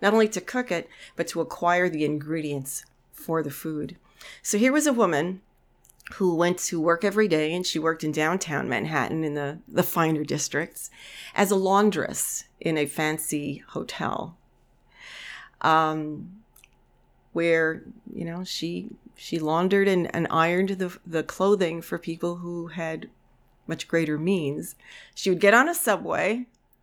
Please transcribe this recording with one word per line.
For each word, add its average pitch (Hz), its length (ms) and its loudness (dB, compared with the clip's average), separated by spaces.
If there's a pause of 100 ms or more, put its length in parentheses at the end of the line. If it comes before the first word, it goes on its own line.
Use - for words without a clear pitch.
not 208 120 4
only 220 160 6
to 208 100 -6
cook 247 320 -4
it, 170 160 -2 (300)
but 165 100 -2
to 165 140 -2
acquire 175 480 2
the 151 160 0
ingredients 147 800 -4 (260)
for 160 320 -2
the 143 80 -6
food? 156 460 -8 (440)
So - 160 -2
here 247 140 6
was 302 160 2
a 277 60 4
woman 185 480 2 (720)
who 180 220 2
went 175 240 2
to - 200 -4
work 170 240 2
every 208 240 4
day, 156 260 2
and 180 120 -2
she - 140 -2
worked 160 240 0
in 156 100 0
downtown 156 560 -2
Manhattan 143 540 -2
in 147 100 -2
the, 147 340 -4
the - 160 2
finer 160 400 2
districts 147 680 -4 (460)
as 202 160 4
a 202 40 4
laundress 190 920 2 (140)
in 160 180 -2
a 147 80 0
fancy 151 840 -4
hotel, - 680 -6 (1200)
um, 156 800 0 (920)
where, 165 500 2 (300)
you - 100 -8
know, 170 200 -8
she, 180 480 -8 (240)
she - 240 -8
laundered 185 480 4
and, 180 280 2
and 165 140 0
ironed 175 400 2
the, 185 360 -4
the 160 180 -2
clothing 180 580 2
for 175 160 -6
people 170 400 -6
who 175 300 -8
had 165 420 -8 (580)
much 160 200 -6
greater 156 300 2
means. 160 580 -2 (400)
She - 140 -2
would 180 100 2
get 202 140 8
on 254 140 6
a 339 80 -2
subway 202 720 0 (380)